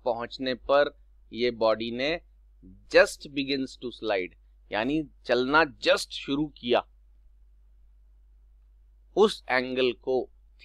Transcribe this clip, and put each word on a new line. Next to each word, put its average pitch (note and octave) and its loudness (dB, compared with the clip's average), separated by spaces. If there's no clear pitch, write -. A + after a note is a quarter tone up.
पहुंचने B2 -4
पर C#3 2
ये A#2+ -2
बॉडी A2 2
ने B2+ -4
just F#3 4
begins C3+ -4
to B2 -10
slide, G2 -4
यानी B2 -2
चलना B2+ 2
just F3+ 0
शुरू C#3+ -4
किया, A#2 0
उस G#3 2
एंगल B2+ 0
को C3 -2